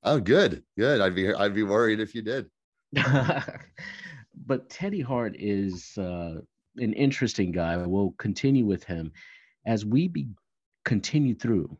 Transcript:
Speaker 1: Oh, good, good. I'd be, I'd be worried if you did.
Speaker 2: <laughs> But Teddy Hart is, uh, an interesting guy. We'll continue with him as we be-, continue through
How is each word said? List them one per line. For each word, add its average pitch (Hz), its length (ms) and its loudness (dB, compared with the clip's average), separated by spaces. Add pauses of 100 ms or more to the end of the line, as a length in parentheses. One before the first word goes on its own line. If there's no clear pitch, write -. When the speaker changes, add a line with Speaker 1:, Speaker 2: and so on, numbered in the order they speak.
Speaker 1:
Oh, 135 160 4
good, 120 440 4 (140)
good. 123 240 4
I'd 92 140 2
be, 95 180 2
I'd 101 220 2
be 107 80 2
worried 107 360 2
if 107 160 -6
you 117 60 -6
did. 113 280 -6 (460)
Speaker 2:
<laughs> 135 480 2 (1000)
But 131 240 -4
Teddy 202 300 -6
Hart 120 380 -4
is, 98 600 -4
uh, 87 380 -6 (420)
an 113 160 -2
interesting 120 580 0
guy. 85 260 0
We'll 90 400 0
continue 127 480 2
with 95 180 0
him 82 280 -6 (540)
as 107 200 0
we 135 220 2
be-, 151 200 -4 (580)
continue 127 500 2
through 104 440 -2